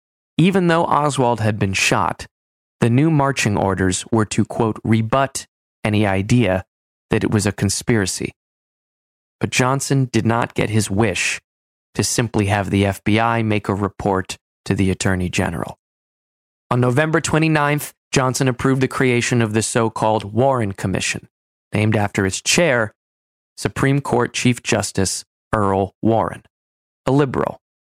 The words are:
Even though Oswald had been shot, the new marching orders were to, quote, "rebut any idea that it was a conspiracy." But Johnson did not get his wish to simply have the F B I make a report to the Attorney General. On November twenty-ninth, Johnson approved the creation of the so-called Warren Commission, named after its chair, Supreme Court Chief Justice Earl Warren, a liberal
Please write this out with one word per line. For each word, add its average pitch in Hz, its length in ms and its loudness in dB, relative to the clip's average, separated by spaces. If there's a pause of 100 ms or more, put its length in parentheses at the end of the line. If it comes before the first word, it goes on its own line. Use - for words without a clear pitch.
(400)
Even 180 300 4
though 165 180 2
Oswald 131 540 0
had 107 180 0
been 98 160 -2
shot, - 520 0 (540)
the 117 80 4
new 139 220 4
marching 135 460 0
orders 95 540 0
were 110 140 2
to, 104 220 0
quote, 113 360 -2
"rebut 113 640 0 (380)
any 107 220 2
idea 98 580 2 (460)
that 107 120 2
it - 80 0
was 101 140 0
a 101 80 0
conspiracy." - 800 -2 (1080)
But 107 100 -2
Johnson 135 560 0
did 113 180 -2
not 117 300 0
get 110 160 -2
his 107 180 0
wish 98 520 -2 (540)
to 107 100 0
simply 110 420 -2
have 101 240 -2
the 98 160 2
F 98 160 -4
B 107 160 2
I 117 240 0
make 107 260 -2
a 104 60 0
report 95 640 -2 (260)
to 98 100 -2
the 95 160 2
Attorney 92 380 -2
General. 85 500 -6 (920)
On 123 100 0
November 151 400 2
twenty-ninth, 151 720 0 (200)
Johnson 131 340 0
approved 131 340 0
the 131 80 2
creation 120 540 0
of 107 100 -2
the 110 100 2
so-called 110 720 -2
Warren 117 400 0
Commission, - 560 -6 (440)
named 107 240 2
after 104 280 0
its 95 160 -2
chair, 123 540 0 (640)
Supreme 139 440 0
Court 120 320 -2
Chief - 300 0
Justice - 640 -2 (280)
Earl 98 480 0
Warren, 110 440 0 (600)
a 131 60 0
liberal 139 500 0 (300)